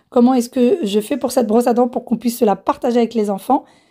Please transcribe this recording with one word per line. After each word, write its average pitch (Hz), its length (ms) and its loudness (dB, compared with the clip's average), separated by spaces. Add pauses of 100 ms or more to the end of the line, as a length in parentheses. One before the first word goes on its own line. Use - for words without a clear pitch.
comment 247 260 4
est-ce 240 140 0
que 254 340 2
je 208 180 0
fais 240 160 -4
pour 254 160 -4
cette 240 140 0
brosse 233 200 2
à 247 80 2
dents 247 140 2
pour 240 160 -8
qu'on 233 120 -4
puisse 233 220 -4
se 247 60 -6
la 196 120 0
partager 247 420 -2
avec 226 160 0
les 208 140 -2
enfants. 208 360 -2 (260)